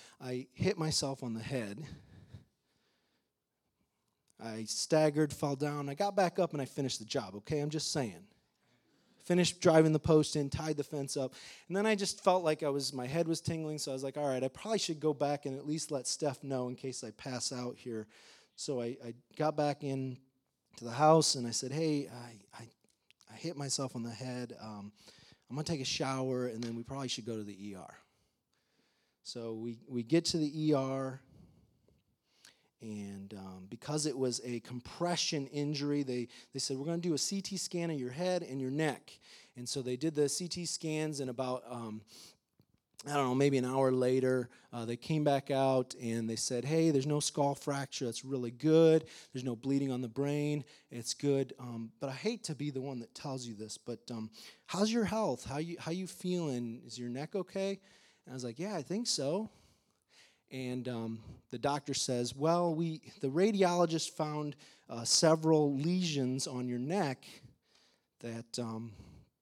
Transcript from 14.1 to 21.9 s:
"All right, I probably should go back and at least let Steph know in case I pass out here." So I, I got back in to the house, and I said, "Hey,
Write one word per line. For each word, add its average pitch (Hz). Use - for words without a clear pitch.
"All 147
right, 131
I 131
probably 214
should 156
go 151
back 143
and 135
at 139
least 151
let 135
Steph -
know 131
in 127
case 127
I 113
pass 123
out 123
here." 110
So 127
I, 117
I 117
got 151
back 147
in 135
to -
the 120
house, 156
and 123
I 117
said, 127
"Hey, 151